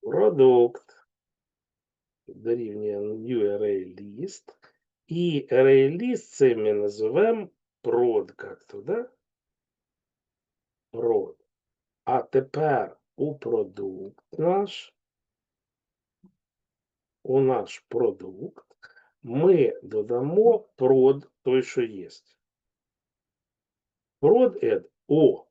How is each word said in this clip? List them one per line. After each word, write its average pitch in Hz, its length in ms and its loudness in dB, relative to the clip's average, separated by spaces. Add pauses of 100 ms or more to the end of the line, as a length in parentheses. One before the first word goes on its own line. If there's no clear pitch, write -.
Продукт. 120 1040 2 (1200)
Дорівнює 107 720 -8
new 107 600 -4
array 98 420 -4
list. 107 540 -16 (520)
І 165 440 -4
array 135 460 4
list 240 200 -4
це - 380 0
ми 107 180 -2
називаємо 113 760 -2 (340)
prod 117 500 0
как-то, - 480 -18
да? 220 300 -8 (1800)
Prod. 117 440 -2 (680)
А 123 180 -2
тепер 139 720 -2 (200)
у 143 220 -6
продукт 98 1000 -8
наш, 190 560 -4 (2250)
у 131 180 0
наш 131 380 -2
продукт 101 880 -8 (560)
ми 143 600 2
додамо 139 920 0
prod 135 520 2 (140)
той, 127 200 0
що 123 200 -4
є. 101 260 -8 (2000)
Prod 196 440 2
add. 107 240 -2 (200)
О! 147 420 2